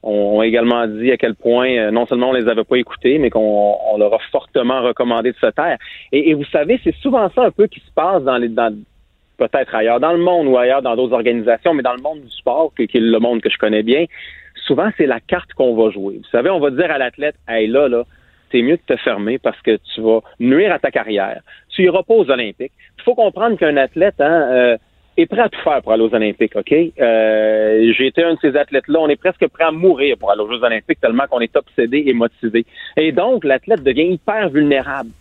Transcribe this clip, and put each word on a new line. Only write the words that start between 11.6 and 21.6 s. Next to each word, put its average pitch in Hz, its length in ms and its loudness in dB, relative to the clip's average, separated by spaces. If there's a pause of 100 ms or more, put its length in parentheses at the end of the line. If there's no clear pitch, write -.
mais 139 100 -2
dans 123 120 -2
le 127 80 -14
monde 151 180 -8
du 120 100 -20
sport, 143 460 -4
qui, 120 120 -2
qui 123 100 -2
est - 20 2
le 113 200 2
monde 117 200 0
que - 80 -4
je - 80 -4
connais 107 260 0
bien, 131 220 0 (600)
souvent 170 320 0
c'est 156 80 2
la 120 140 -2
carte - 340 -6
qu'on 127 200 0
va 110 160 2
jouer. 98 280 -8
Vous 104 120 -20
savez, 123 200 0
on 180 100 0
va 143 100 0
dire 151 200 -2
à 147 80 -4
l'athlète, « 139 380 -6 (120)
Hey, 113 200 0
là, 135 200 2
là, 120 140 -2 (480)
c'est 123 100 2
mieux 139 160 2
de - 180 -4
te 117 60 -6
fermer 113 380 -4
parce - 240 -4
que 107 160 0 (160)
tu 110 80 -10
vas 113 180 2 (180)
nuire 156 360 2
à 143 40 -6
ta 139 120 -2
carrière. 104 500 -4 (300)